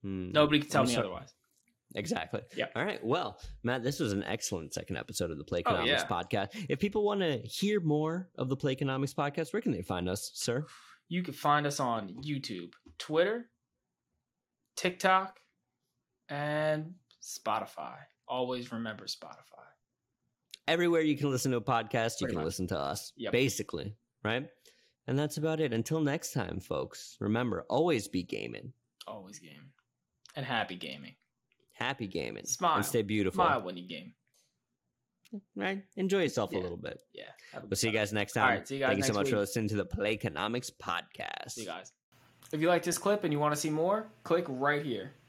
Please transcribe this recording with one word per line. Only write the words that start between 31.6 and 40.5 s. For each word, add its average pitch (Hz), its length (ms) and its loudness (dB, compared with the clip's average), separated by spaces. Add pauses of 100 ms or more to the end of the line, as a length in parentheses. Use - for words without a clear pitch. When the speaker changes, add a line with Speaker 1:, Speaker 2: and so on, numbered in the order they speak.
Speaker 1:
Happy 123 340 -4
gaming. 60 380 -6
Speaker 2:
Smile. 165 320 2
Speaker 1:
And - 80 2
stay 117 160 2
beautiful. 107 420 2
Speaker 2:
Smile 139 200 4
when 90 120 -6
you 90 120 -12
game. 87 260 -12 (1400)
Speaker 1:
Right? 196 280 -2 (120)
Enjoy 190 260 2
yourself 120 320 2
Speaker 2:
Yeah. 98 60 0
Speaker 1:
a - 20 0
little 87 160 -4
bit. - 220 -10 (140)
Speaker 2:
Yeah. - 180 -14 (200)
Have - 120 -12
a - 20 -14
Speaker 1:
We'll 101 40 -14
Speaker 2:
good 101 100 2
Speaker 1:
see 113 80 2
you 107 60 2
Speaker 2:
time. 107 80 4
Speaker 1:
guys 101 120 0
next 101 240 0
Speaker 2:
All - 80 6
Speaker 1:
time. 120 140 6
Speaker 2:
right, - 80 -12
see 135 80 -6
you 139 60 -4
guys 131 80 4
Speaker 1:
Thank - 100 4
you - 40 2
so 135 60 4
Speaker 2:
next 104 80 2
Speaker 1:
much 101 120 2
for 120 60 2
Speaker 2:
week. 104 40 4
Speaker 1:
listening 107 300 0
to 107 80 0
the 95 80 0
Play 104 280 0
Economics 107 560 -2